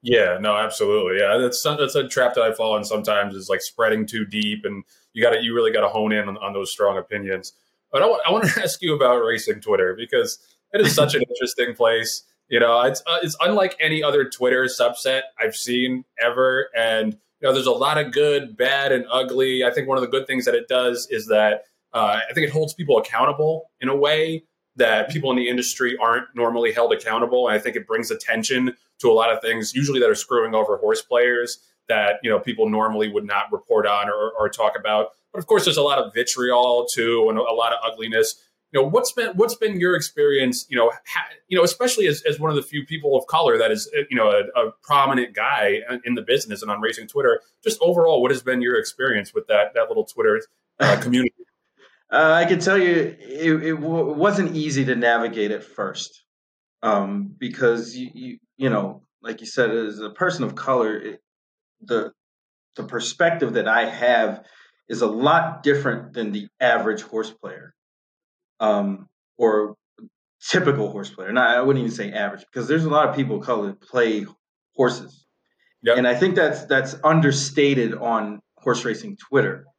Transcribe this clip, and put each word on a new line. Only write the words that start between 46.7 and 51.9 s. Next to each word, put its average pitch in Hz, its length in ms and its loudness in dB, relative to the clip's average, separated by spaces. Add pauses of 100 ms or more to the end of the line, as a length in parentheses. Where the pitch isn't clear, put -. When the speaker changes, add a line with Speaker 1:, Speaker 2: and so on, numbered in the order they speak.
Speaker 1:
on 104 100 -4
racing 110 260 -6
Twitter, 131 340 2 (240)
just 220 160 -2
overall, 165 400 4
what 127 100 2
has 127 120 -2
been 127 180 -2
your 123 180 0
experience 110 540 -4
with - 140 -6
that, 104 280 2
that 113 140 0
little 110 160 -2
Twitter, 110 360 0 (400)
uh, 104 160 4
Speaker 2:
<laughs> - 40 -6
Speaker 1:
community? 123 320 0 (800)